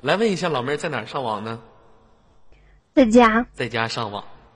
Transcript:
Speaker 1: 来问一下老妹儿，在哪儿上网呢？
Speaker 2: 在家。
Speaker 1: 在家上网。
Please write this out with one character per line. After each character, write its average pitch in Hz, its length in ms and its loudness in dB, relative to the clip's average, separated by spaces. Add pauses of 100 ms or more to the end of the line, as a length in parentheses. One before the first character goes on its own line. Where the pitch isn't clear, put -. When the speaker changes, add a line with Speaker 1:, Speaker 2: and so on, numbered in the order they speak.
Speaker 1:
来 147 140 0
问 214 160 0
一 185 40 -2
下 175 120 -4
老 139 140 -2
妹 135 120 -4
儿， 147 40 -4
在 170 100 -6
哪 135 120 -4
儿 107 80 -10
上 139 160 -6
网 107 200 -4
呢？ 113 160 -8 (1300)
Speaker 2:
在 262 140 6
家。 226 360 6 (120)
Speaker 1:
在 123 120 -6
家 113 200 -2
上 113 240 -6
网。 101 120 -10 (320)